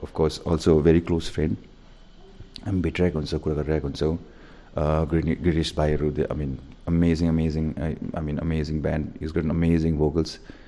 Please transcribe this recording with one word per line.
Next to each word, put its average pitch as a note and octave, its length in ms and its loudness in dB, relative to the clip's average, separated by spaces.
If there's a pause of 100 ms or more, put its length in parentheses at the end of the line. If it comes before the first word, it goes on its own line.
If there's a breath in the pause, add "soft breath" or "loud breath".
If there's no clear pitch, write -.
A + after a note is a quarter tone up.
of - 120 -12
course, D#2 240 0
also E2 400 4
a D2 40 2
very E2 180 6
close E2+ 280 -2
friend. D#2+ 280 -2 (1080)
हामी G2 180 -2
भेटिरहेको E2 360 0
हुन्छौँ, D2+ 220 -4
कुरा D#2 220 -2
गरिरहेको D2 260 -2
हुन्छौँ। D#2 300 -2 (580 soft breath)
Uh, D#2 300 2
Grini-, D#2+ 360 0
Girish D#2+ 320 0
भाइहरू, D2+ 400 0
they, D2 160 0
I - 40 -4
mean, C#2+ 240 -6 (280)
amazing, E2+ 420 2
amazing, D#2+ 520 0
I, D#2+ 160 -4 (200)
I E2 40 -4
mean, D2 180 -4
amazing D#2 420 -2
band। D2+ 380 -2
He's D#2 140 -8
got E2 120 -2
an D#2 60 0
amazing E2 480 2
vocals। D#2 400 0 (300 soft breath)